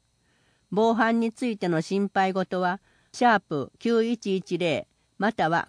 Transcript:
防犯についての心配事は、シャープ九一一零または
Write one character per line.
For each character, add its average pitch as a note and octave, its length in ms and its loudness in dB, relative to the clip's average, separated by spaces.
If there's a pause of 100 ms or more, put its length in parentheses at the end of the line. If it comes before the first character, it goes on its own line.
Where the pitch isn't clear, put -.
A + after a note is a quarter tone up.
(720)
防 A3+ 220 4
犯 A3+ 240 2
に A3+ 140 -2
つ - 120 -6
い A3+ 120 -2
て F#3+ 100 -4
の E3 140 2
心 G3 320 -2
配 F#3+ 180 2
事 F#3 300 -2
は、 F#3 180 -2 (320)
シ - 140 0
ャ A#3 100 6
ー G3 60 2
プ C#3 360 -6
九 A3+ 280 2
一 A3 320 -2
一 F3+ 200 -4
零 D#3+ 300 -2 (300)
ま G#3 160 0
た E3 160 0
は E3 200 0